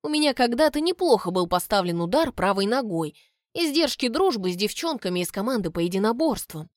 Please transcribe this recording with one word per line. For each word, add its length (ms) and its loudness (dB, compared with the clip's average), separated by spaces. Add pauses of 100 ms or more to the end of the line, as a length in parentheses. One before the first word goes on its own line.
У 60 -6
меня 260 2
когда-то 460 2
неплохо 500 2
был 180 0
поставлен 520 0
удар 300 2
правой 360 0
ногой. 500 -2 (360)
Издержки 560 0
дружбы 440 0
с 40 -6
девчонками 640 -2
из 120 -4
команды 380 -2
по 100 -4
единоборствам. 960 -2